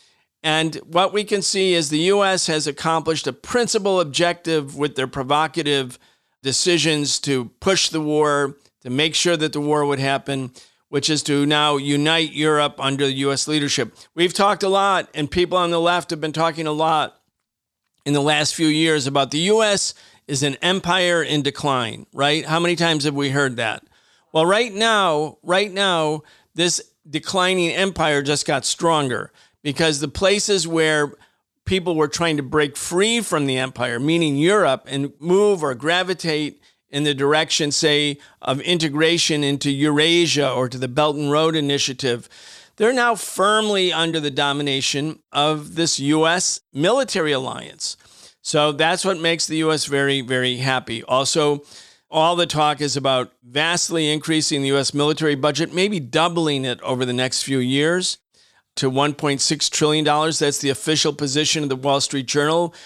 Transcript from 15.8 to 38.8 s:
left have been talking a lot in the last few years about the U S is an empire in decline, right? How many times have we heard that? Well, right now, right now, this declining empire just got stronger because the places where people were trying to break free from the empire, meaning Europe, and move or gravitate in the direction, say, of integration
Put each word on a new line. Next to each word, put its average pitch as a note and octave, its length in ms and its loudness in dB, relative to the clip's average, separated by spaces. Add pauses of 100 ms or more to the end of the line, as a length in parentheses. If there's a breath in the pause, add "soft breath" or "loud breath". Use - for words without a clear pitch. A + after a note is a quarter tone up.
left F3 300 0
have D#3+ 100 -6
been D#3 120 -4
talking D#3+ 360 -2
a D3+ 40 -2
lot D#3 480 0 (840)
in C#3+ 60 0
the C#3+ 100 2
last D3+ 320 0
few D#3+ 140 0
years D3+ 400 2
about C#3 240 0
the D3 60 -2
U G#3+ 260 2
S G3+ 300 0 (360 soft breath)
is C3+ 120 -4
an C#3 200 0
empire F3+ 600 0
in C#3+ 200 0
decline, B2+ 720 -4
right? C#3+ 320 -2
How D#3 140 -2
many F3 160 0
times D#3+ 280 0
have D3 100 0
we C#3 160 -2
heard C3+ 260 0
that? A2+ 280 -4 (480 soft breath)
Well, D#3+ 140 2
right G#3+ 260 2
now, F#3+ 680 0
right F#3 300 0
now, E3 500 0 (320 soft breath)
this E3+ 260 0 (280)
declining F3+ 640 0
empire D#3 500 0
just C#3+ 240 -2
got C#3 180 -2
stronger D3+ 680 -2 (300 soft breath)
because D3+ 360 -2
the D3 100 -4
places G3 580 0
where D#3 460 2 (540 soft breath)
people F3 300 0
were D3+ 120 2
trying E3 280 0
to C#3+ 60 -2
break D3 340 0
free G#3+ 440 0
from D#3 260 0
the C3 120 0
empire, B2 400 -4
meaning D3+ 380 2
Europe, D#3+ 500 2
and C#3 320 -6
move F#3+ 440 4
or C#3 120 -2
gravitate D#3+ 880 -2 (260 soft breath)
in C#3+ 160 -4
the D3 100 0
direction, D3 560 0
say, D3 480 2 (220 loud breath)
of C#3 200 -2
integration D#3+ 840 0